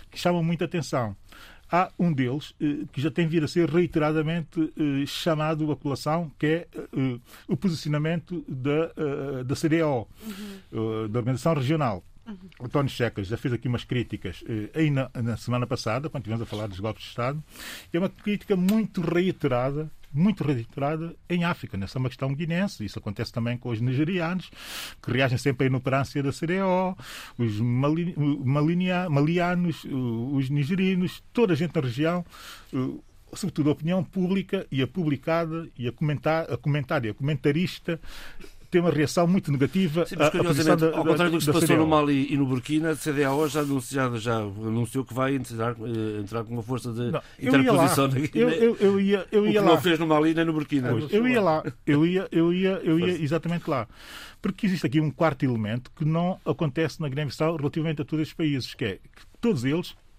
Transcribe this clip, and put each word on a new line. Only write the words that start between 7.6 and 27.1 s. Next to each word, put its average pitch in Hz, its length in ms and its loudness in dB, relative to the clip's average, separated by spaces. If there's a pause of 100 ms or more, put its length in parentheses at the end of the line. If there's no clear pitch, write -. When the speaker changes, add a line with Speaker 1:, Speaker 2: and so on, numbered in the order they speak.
Speaker 1:
da, 143 500 -2
eh, 139 460 -4
da 131 120 -2
C 160 140 0
D 165 120 4
A 156 60 4
O, 123 200 0 (180)
Speaker 2:
Uhum. 190 800 -6
Speaker 1:
eh, - 40 -6
da 117 100 -2
Organização 127 340 0
Regional. 143 500 0 (220)
Speaker 2:
Uhum. 208 120 -14 (220)
Speaker 1:
O 120 60 -10
António 143 240 0
Checas 107 380 -2
já 110 100 -2
fez 127 160 -2
aqui 120 140 -4
umas 120 160 -2
críticas, 110 640 -6
eh, 107 260 -6
aí 156 160 2
na, 135 240 0
na 117 240 -4
semana 123 300 -2
passada, 127 420 -4
quando 131 140 -8
tivemos 110 180 -4
a 107 60 -4
falar 107 180 -6
dos 95 140 -10
golpes 107 240 -6
de - 60 -16
Estado, 139 340 -4 (500)
e 170 40 -2
é - 20 2
uma 190 100 0
crítica 202 460 -2
muito 190 460 2
reiterada, 156 880 0 (200)
muito 190 320 2
reiterada 143 720 -2 (140)
em 175 140 0
África, - 340 -4
nessa 98 200 -6
é - 20 -2
uma 127 100 0
questão 139 240 -4
guinense. 170 500 -2
Isso 98 140 -8
acontece 104 340 -6
também 120 260 -2
com 123 120 -8
os 113 100 -2
nigerianos, 160 720 -2 (520)
que - 100 -6
reagem 127 260 2
sempre 135 280 0
à - 20 2
inoperância 131 560 0
da 135 80 0
C 156 160 -6
D 185 120 0
A 196 80 0
O, 185 300 0 (400)